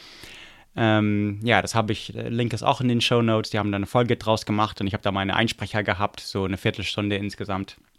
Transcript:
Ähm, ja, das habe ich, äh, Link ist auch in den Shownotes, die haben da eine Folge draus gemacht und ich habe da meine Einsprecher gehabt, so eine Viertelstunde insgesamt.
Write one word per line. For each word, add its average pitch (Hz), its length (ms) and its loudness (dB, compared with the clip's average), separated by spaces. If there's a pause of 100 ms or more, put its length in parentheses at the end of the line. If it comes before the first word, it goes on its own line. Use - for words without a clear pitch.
(760)
Ähm, 104 680 2
ja, 110 180 4
das - 140 -2
habe 110 180 2
ich, - 220 -8
äh, 113 140 -8
Link 117 240 -2
ist 113 100 -6
auch 139 180 2
in 127 80 2
den 120 120 2
Shownotes, 113 500 2
die 110 80 -2
haben 104 140 0
da 101 40 0
eine 98 100 -2
Folge 120 300 2
draus 110 300 0
gemacht 104 340 0
und 98 60 -2
ich 95 80 -2
habe - 80 -6
da 101 80 0
meine 98 240 0
Einsprecher 110 480 0
gehabt, 101 380 -2
so - 240 -4
eine 95 120 -2
Viertelstunde 101 600 -2
insgesamt. 98 600 -6 (220)